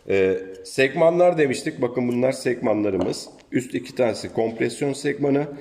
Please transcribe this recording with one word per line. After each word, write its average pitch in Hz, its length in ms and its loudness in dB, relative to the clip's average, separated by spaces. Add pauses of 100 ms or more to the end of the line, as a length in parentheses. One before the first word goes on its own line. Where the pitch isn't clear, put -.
(100)
Ee, 95 280 4 (260)
segmanlar 165 760 4
demiştik. 143 440 0
Bakın 123 260 -2
bunlar 123 240 2
segmanlarımız. 107 960 -2 (220)
Üst - 240 -2
iki - 200 -8
tanesi 107 380 0
kompresyon 120 600 -2
segmanı. 143 540 0 (140)